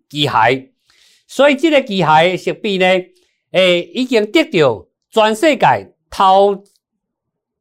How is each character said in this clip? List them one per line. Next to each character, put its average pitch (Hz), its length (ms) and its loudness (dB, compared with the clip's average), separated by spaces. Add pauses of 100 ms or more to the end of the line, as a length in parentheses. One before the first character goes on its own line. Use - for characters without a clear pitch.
机 147 200 -4
械， 123 420 -2 (560)
所 277 220 0
以 277 80 0
这 320 140 -2
个 285 100 2
机 196 220 -4
械 160 340 2
设 175 180 -6
备 202 240 -6
呢， 185 80 0 (640)
诶， 175 300 0
已 233 220 -8
经 220 260 -2
得 320 140 0
到 143 420 -2 (240)
全 214 240 0
世 294 220 0
界 127 380 -2 (160)
头 196 520 0 (1000)